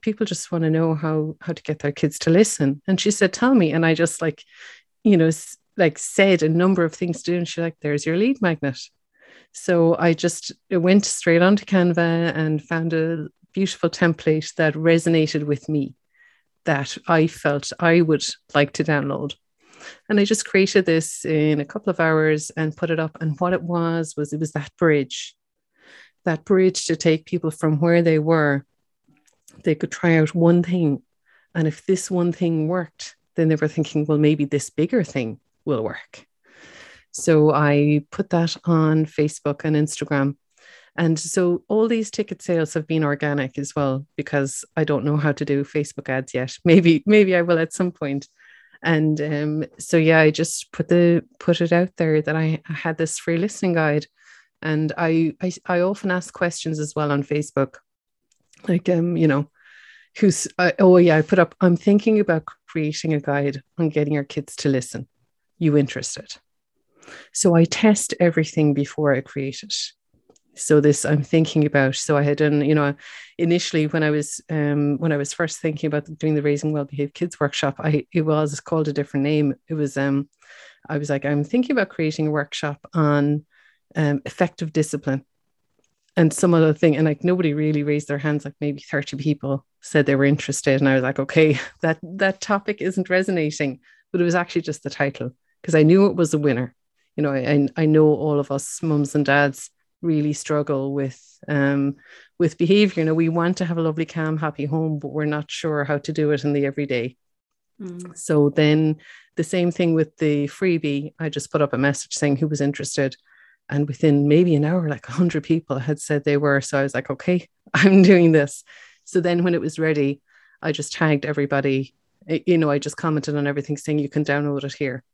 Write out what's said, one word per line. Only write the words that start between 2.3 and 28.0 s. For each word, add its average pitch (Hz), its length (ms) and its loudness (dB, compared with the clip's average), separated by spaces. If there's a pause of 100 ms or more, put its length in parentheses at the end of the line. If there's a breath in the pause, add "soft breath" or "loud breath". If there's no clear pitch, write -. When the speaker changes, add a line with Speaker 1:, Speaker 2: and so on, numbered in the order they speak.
Speaker 1:
And 185 140 0
she 208 100 0
said, 202 220 0
"Tell 262 220 2
me." 170 160 4
And 165 140 0
I 165 100 4
just, 165 260 -2
like, 160 220 -6 (600 loud breath)
you 208 140 6
know, 160 100 4
s-, - 300 -4 (200)
like, 170 220 2
said 196 440 2
a 156 60 2
number 180 360 2
of 160 80 -4
things 170 300 -6
to 175 80 -4
do. 175 60 0
And 175 100 -4
she's - 160 -8
like, 165 180 -6
"There's 147 240 -4
your 165 120 -2
lead 254 240 0
magnet." 156 380 -2 (760 soft breath)
So 170 440 2
I 170 160 2
just - 380 -4 (200)
went 185 340 4
straight 170 360 2
onto 196 240 2
Canva 170 680 0
and 156 280 -2
found 165 300 -4
a 160 340 -4 (260)
beautiful 185 360 -2
template 160 680 0
that 156 200 0
resonated 160 680 2
with 147 240 -4
me, 147 260 -4 (680 soft breath)
that 139 320 -2 (100)
I 165 200 4
felt 147 520 -4
I 170 220 4
would 156 240 0 (280)
like 143 200 2
to 156 100 -4
download. 143 520 -4 (720 loud breath)
And 214 100 2
I 202 60 4
just 208 220 -2
created 190 380 2
this 160 400 -2
in 151 360 2
a 143 40 -4
couple - 260 -8
of 170 80 -6
hours 156 580 0
and 156 180 -4
put 165 160 -6
it 160 80 -2
up. 160 220 -6
And 156 180 -4
what 180 140 0
it 175 100 -4
was, 165 540 -4
was 147 160 -6
it 151 60 -6
was 156 140 -6
that 147 240 -8
bridge, - 580 0 (880 soft breath)
that 160 200 -2
bridge 185 420 2
to 165 100 0
take 160 280 0
people 165 260 -4
from 156 280 0
where 170 220 4